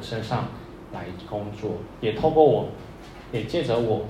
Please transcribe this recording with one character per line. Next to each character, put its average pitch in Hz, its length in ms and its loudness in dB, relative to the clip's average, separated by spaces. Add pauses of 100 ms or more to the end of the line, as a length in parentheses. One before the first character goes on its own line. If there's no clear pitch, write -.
身 110 200 -6
上 117 220 -2 (480)
来 90 140 -8 (200)
工 104 200 -6 (120)
作， 107 120 -4 (320)
也 110 100 0
透 - 160 2
过 156 160 10
我， 107 220 6 (680)
也 110 120 -2
借 156 200 0
着 117 140 2
我， 107 320 2